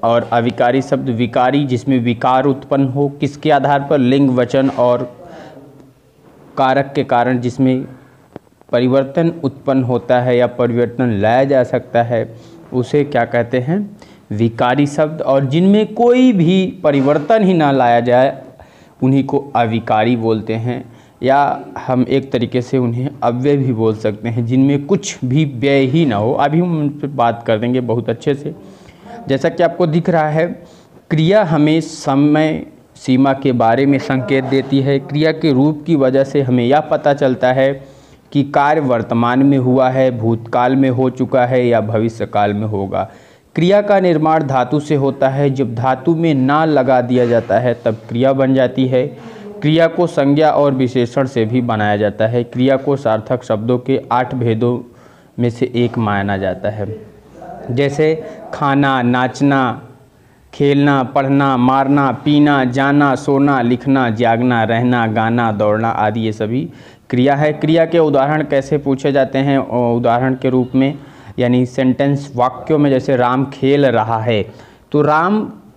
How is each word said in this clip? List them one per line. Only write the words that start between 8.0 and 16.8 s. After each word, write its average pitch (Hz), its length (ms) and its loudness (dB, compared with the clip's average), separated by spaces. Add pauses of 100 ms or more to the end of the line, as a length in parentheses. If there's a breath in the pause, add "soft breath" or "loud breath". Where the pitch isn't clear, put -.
परिवर्तन 135 640 0 (120)
उत्पन्न 131 400 -2
होता 123 360 0
है 123 160 0
या 123 120 2
परिवर्तन 120 640 -2
लाया 110 320 2
जा 139 200 2
सकता 120 380 -2
है, 117 200 -2 (500 loud breath)
उसे 127 320 0
क्या 117 220 -2
कहते 120 340 -2
हैं? 151 180 -2 (540 loud breath)
विकारी 123 540 0
शब्द। 156 360 -4
और 135 240 2
जिनमें 196 480 2
कोई 247 400 4
भी 185 500 0